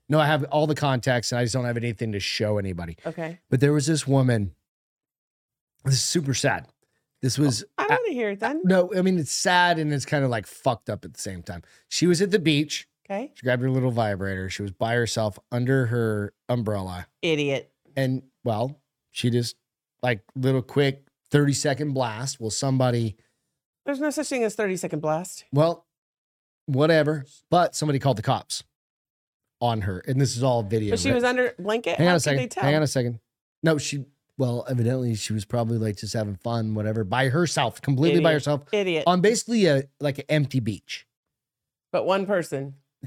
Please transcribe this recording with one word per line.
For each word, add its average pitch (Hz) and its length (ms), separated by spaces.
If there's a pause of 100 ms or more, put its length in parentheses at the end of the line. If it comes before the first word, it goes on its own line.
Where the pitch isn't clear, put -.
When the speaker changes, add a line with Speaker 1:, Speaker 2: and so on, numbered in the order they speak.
Speaker 1:
No, 151 120
I 147 60
have 147 180
all 151 220
the 151 80
context, 131 580
and 123 60
I 123 60
just 113 100
don't 127 100
have 120 120
anything 113 360
to 101 80
show 107 360
anybody. 87 480
Speaker 2:
Okay. 165 360 (100)
Speaker 1:
But 135 100
there 143 120
was 147 140
this 156 200
woman. 127 480 (1300)
This 135 100
is 117 100
super 139 300
sad. 131 320 (540)
This 127 180
was 135 260 (120)
Speaker 2:
I - 80
Speaker 1:
a- 415 60
Speaker 2:
wanna 466 220
hear 233 180
it 202 100
then. 285 240
Speaker 1:
No, 180 320
I 185 60
mean, 185 160
it's 147 140
sad 175 460
and 151 140
it's 139 140
kinda, 139 220
like, 113 180
fucked - 420
up 107 160
at 85 80
the - 80
same 92 220
time. 87 200 (260)
She - 180
was 175 160
at 196 80
the 208 80
beach. 151 480 (240)
Speaker 2:
Okay. 233 240
Speaker 1:
She - 80
grabbed 123 200
her 131 80
little 127 200
vibrator. 98 580
She 98 140
was 101 80
by 113 240
herself 113 440 (120)
under 123 360
her 110 460 (160)
umbrella. 98 600 (140)
Speaker 2:
Idiot. 147 500 (240)
Speaker 1:
And, 131 260 (220)
well, 120 360 (300)
she - 200
just, 117 260 (460)
like, 123 180 (160)
little 131 260
quick 139 440 (260)
thirty-second 143 600
blast. 123 480
Well, 110 100
somebody 123 680 (680)
Speaker 2:
There's 277 160
no 302 100
such 285 180
thing 247 160
as 208 100
thirty-second 185 460
blast. 156 520
Speaker 1:
Well, 160 340 (800)
whatever. 151 580 (260)
But 170 240
somebody 147 240
called 131 200
the 104 40
cops - 400 (960)
on 113 220
her. 92 240
And 135 140
this 120 160
is 120 80
all 120 180
video. 107 300
Speaker 2:
But - 80
she - 100
Speaker 1:
But 247 60
Speaker 2:
was 240 80
under 254 340
blanket? 202 380
Speaker 1:
hang 165 100
Speaker 2:
How 180 60
Speaker 1:
on 175 40
a 156 40
Speaker 2:
could 151 100
they 139 60
Speaker 1:
second. 123 140
Speaker 2:
tell? - 120
Speaker 1:
Hang 143 140
on 156 80
a - 20
second. 120 320 (460)
No, 160 120
she, 143 280 (340)
well, 123 320
evidently 123 460
she - 160
was 107 120
probably, 117 340
like, 107 180
just 104 180
having 104 220
fun, 113 380
whatever, 107 280
by 123 260
herself, 143 540
completely 156 380
by 160 100
Speaker 2:
Idiot. 156 100
Speaker 1:
herself. 147 220 (100)
Speaker 2:
Idiot. 185 360
Speaker 1:
On 180 120
basically 214 460
a, 139 160 (160)
like, 139 200
an 143 100
empty 143 320
beach. - 460 (840)
Speaker 2:
But 139 140
one 196 180
person. 147 500 (320)